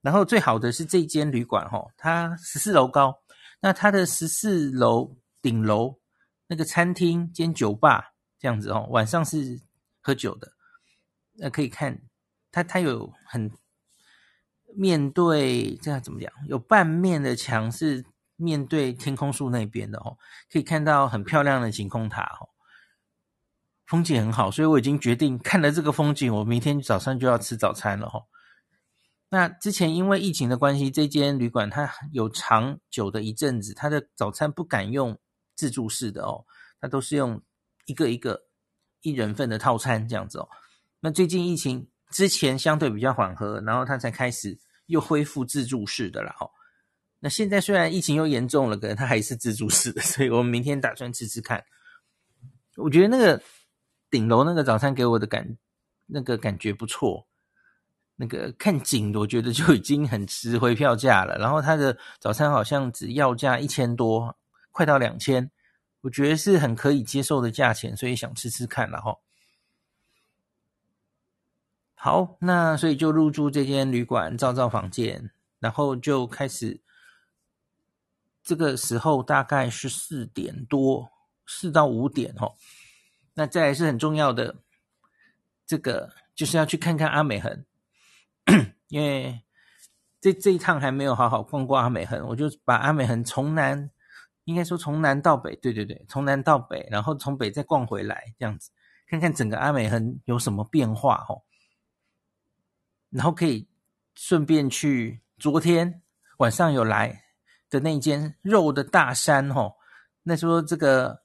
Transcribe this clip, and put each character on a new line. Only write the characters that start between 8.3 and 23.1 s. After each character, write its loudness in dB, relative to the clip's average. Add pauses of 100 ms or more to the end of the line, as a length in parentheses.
这 -6
样 -2
子 -6
吼， -4
晚 2
上 0
是 -6 (420)
喝 -2
酒 -4
的。 -20 (800)
那 -8
可 -4
以 -2
看， -8 (520)
它， -2
它 -2
有 -2 (140)
很 -6 (1200)
面 2
对， 2
这 -8
样 -4
怎 -14
么 -12
讲？ -12 (160)
有 -4
半 4
面 2
的 -2
墙 -2
是 -2 (340)
面 -2
对 0
天 -6
空 -4
树 -4
那 -2
边 -8
的 -10
吼， -12 (320)
可 -2
以 2
看 -2
到 4
很 -4
漂 2
亮 2
的 -2
晴 -6
空 -4
塔 -6 (160)
吼， -20 (1400)